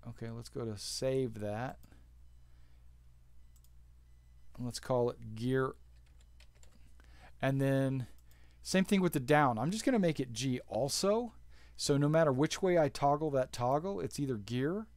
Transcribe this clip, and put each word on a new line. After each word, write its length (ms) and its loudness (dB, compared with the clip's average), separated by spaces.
Okay, 220 -10
let's 180 -12
go 160 -6
to 140 -6
save 600 -2
that. 380 -6
And 100 -8
let's 140 -8
call 300 2
it 240 -12
gear. 380 0
And 200 0
then 460 0
same 220 2
thing 160 4
with 120 2
the 80 0
down. 380 4
I'm 120 0
just 140 -6
gonna 140 4
make 220 2
it 140 -4
G 340 -2
also. 640 0
So 200 2
no 100 4
matter 240 4
which 300 0
way 160 4
I 100 4
toggle 440 2
that 200 0
toggle, 480 -2
it's 180 -6
either 180 -2
gear 500 -4